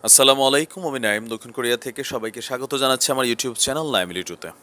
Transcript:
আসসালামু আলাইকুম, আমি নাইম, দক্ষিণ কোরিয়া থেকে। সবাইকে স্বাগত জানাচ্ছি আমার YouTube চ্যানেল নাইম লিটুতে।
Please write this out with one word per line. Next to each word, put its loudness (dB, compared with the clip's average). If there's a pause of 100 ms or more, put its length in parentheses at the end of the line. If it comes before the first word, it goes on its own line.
আসসালামু 6
আলাইকুম, 0
আমি -4
নাইম, 0
দক্ষিণ -10
কোরিয়া 0
থেকে। -10
সবাইকে -8
স্বাগত -6
জানাচ্ছি 2
আমার 0
YouTube -2
চ্যানেল -2
নাইম 0
লিটুতে। -10 (160)